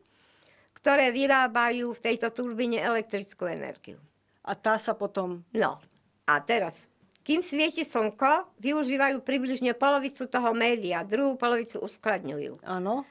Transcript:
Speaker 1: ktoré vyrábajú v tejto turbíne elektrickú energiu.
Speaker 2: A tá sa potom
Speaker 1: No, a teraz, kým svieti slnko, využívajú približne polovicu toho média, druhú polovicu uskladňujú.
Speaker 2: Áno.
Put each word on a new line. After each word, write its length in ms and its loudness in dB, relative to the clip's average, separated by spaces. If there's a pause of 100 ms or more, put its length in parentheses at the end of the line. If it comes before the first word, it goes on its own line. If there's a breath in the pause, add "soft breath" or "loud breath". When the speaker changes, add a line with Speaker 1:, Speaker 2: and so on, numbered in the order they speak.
(720 soft breath)
Speaker 1:
ktoré 380 4
vyrábajú 800 2
v 140 -10
tejto 280 0
turbíne 480 -2
elektrickú 680 -2
energiu. 520 -10 (460)
Speaker 2:
A 100 -6
tá 240 0
sa 160 -4
potom 480 -6 (100)
Speaker 1:
No, 300 0 (420)
a 160 4
teraz, 460 -2 (360)
kým 200 0
svieti 400 0
slnko, 760 0
využívajú 600 0
približne 540 0
polovicu 520 0
toho 280 0
média, 480 0
druhú 340 0
polovicu 440 -2
uskladňujú. 840 -4
Speaker 2:
Áno. 480 -4